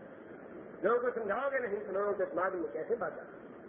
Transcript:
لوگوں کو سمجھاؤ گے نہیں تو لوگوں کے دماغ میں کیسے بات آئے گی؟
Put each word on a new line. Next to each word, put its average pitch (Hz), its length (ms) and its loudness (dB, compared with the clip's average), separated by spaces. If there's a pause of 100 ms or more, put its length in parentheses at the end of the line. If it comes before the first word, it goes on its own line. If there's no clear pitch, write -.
(840)
لوگوں 226 160 8
کو 233 220 0
سمجھاؤ 226 320 2
گے 269 60 4
نہیں 214 180 0 (100)
تو 196 60 -4
لوگوں 202 200 4
کے 190 200 2
دماغ 185 240 2
میں 160 160 0
کیسے 156 240 0
بات 180 160 0
آئے - 200 -8
گی؟ - 160 -14 (200)